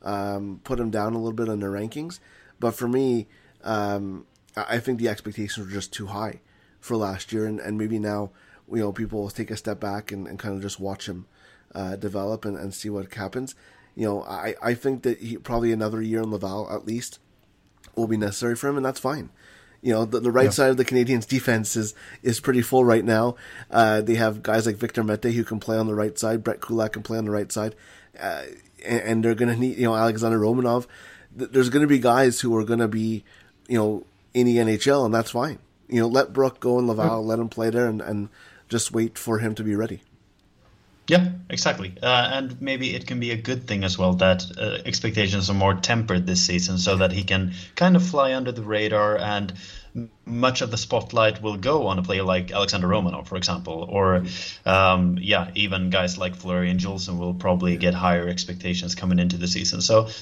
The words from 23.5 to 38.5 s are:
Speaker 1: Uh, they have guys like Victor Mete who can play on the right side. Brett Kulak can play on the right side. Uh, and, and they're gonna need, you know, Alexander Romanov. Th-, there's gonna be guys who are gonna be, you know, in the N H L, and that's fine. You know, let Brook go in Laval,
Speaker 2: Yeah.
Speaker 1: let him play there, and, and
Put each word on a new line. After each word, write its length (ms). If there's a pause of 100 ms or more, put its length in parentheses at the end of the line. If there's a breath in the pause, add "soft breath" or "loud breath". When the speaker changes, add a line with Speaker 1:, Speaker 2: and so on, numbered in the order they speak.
Speaker 1:
Uh, 320
they 140
have 260
guys 240
like 120
Victor 260
Mete 220
who 180
can 160
play 180
on 100
the 60
right 240
side. 260
Brett 180
Kulak 320
can 100
play 140
on 80
the 60
right 200
side. 240 (440 loud breath)
Uh, 240 (420)
and, 160
and 240
they're 100
gonna 220
need, 200
you 60
know, 120
Alexander 440
Romanov. 480 (500 loud breath)
Th-, 140
there's 180
gonna 180
be 120
guys 400
who 160
are 80
gonna 240
be, 380 (420 soft breath)
you 100
know, 280 (280)
in 120
the 140
N 100
H 180
L, 160
and 100
that's 180
fine. 280 (300)
You 100
know, 80
let 240
Brook 300
go 180
in 80
Laval, 180
Speaker 2:
Yeah. 220
Speaker 1:
let 120
him 100
play 200
there, 180
and, 140
and 280 (400 loud breath)